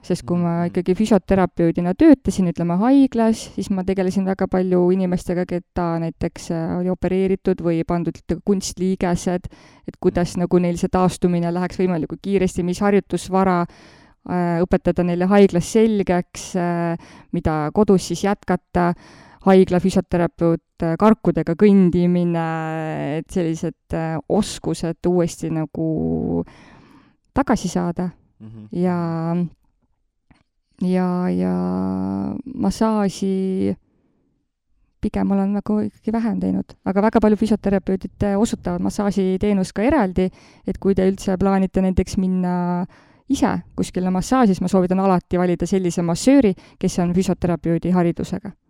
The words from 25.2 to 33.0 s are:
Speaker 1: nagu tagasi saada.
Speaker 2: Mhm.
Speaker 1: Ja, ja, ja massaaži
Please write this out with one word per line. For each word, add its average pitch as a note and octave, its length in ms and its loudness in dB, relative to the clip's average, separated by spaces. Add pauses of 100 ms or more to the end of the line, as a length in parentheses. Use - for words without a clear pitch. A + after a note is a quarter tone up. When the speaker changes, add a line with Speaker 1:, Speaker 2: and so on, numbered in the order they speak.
Speaker 1:
nagu D#3+ 960 -4 (880)
tagasi B3+ 340 0
saada. F3 440 -4 (280)
Speaker 2:
Mhm. A2 320 -18
Speaker 1:
Ja, E3+ 640 -2 (1500)
ja, F3+ 480 0
ja F3+ 260 -2 (1000)
massaaži G3 1200 -2 (1300)